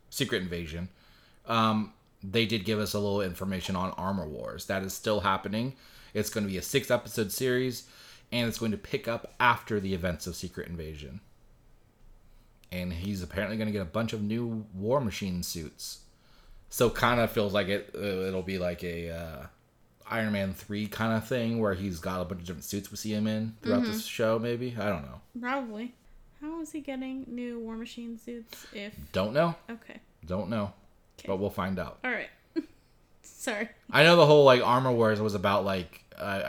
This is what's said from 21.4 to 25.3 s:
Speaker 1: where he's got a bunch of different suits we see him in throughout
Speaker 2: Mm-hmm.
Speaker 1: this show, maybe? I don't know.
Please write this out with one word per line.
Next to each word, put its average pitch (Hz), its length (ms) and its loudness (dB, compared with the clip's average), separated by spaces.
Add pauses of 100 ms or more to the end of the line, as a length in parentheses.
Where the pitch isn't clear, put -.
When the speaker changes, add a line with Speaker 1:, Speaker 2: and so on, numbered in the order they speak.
Speaker 1:
where 104 140 2
he's 92 260 -2
got 92 220 -4
a 90 40 -2
bunch 87 160 -8
of 87 40 -12
different 85 200 -8
suits 101 260 -6
we 101 60 -12
see 107 140 -6
him 107 140 2
in 110 380 -2
throughout - 180 4
Speaker 2:
Mm-hmm. 226 120 0
Speaker 1:
this 220 120 -6
show, 113 320 0
maybe? 120 420 -2
I 101 80 -2
don't 92 140 -2
know. 62 200 -14 (200)